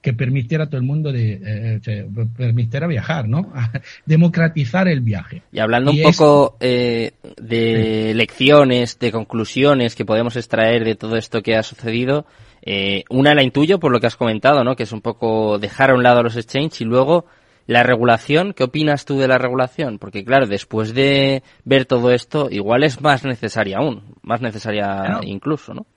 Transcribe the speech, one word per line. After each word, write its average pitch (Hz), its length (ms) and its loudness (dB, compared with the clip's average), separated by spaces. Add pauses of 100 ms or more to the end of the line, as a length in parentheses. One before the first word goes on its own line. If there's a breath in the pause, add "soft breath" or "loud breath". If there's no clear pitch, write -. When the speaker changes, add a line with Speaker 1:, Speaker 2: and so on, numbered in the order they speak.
Speaker 1:
que 131 100 -2
permitiera 135 520 -2
a - 20 -4
todo 147 120 -6
el 127 80 -2
mundo 147 240 -4
de, 110 320 -4
eh, 107 380 -6
che, 104 240 -8 (320)
permitiera 123 520 -2
viajar, 139 400 -4
¿no? 160 260 -2
<laughs> 117 500 -8
Democratizar 165 840 2
el 143 120 0
viaje. 107 420 -6 (100)
Speaker 2:
Y - 80 -8
hablando 120 320 2
Speaker 1:
Y 147 60 2
Speaker 2:
un 156 40 0
poco, 160 80 6
Speaker 1:
esto 147 500 6
Speaker 2:
eh, 123 520 0 (280)
de 113 680 0
Speaker 1:
Sí. 110 60 -2
Speaker 2:
lecciones, 127 840 4
de 117 140 -2
conclusiones 120 840 0
que 110 100 -6
podemos 113 320 0
extraer 113 480 0
de 110 120 -2
todo 110 200 -6
esto 113 260 -4
que 113 140 -2
ha 107 60 0
sucedido, 123 640 -4 (360 soft breath)
eh, 98 480 -4
una 139 240 4
la 143 80 4
intuyo 151 360 0
por 156 140 0
lo 117 80 0
que 117 80 -2
has - 80 -4
comentado, 123 480 2
¿no? 127 120 -2
Que 120 80 -8
es 107 80 -10
un 110 80 -10
poco 110 580 -2
dejar 131 320 0
a 131 40 6
un 123 80 2
lado 123 180 6
a - 20 0
los 117 140 -2
exchange 139 440 -6
y 117 40 -4
luego 131 420 2 (420 soft breath)
la 120 140 4
regulación. 123 680 2
¿Qué 131 120 -2
opinas 147 400 -2
tú 139 140 -4
de 131 100 2
la 127 100 4
regulación? 127 600 -4
Porque, 98 260 -12
claro, 131 220 2
después 110 480 -4
de 135 480 0 (220 soft breath)
ver 131 200 2
todo 123 280 2
esto, 139 380 -2
igual 113 340 0
es 135 160 -2
más 143 240 0
necesaria 107 540 -4
aún, 117 240 -4 (200)
más 113 180 -4
necesaria 107 440 -6
Speaker 1:
Claro. 98 400 -4
Speaker 2:
incluso, 98 500 -8
¿no? - 120 -16 (100)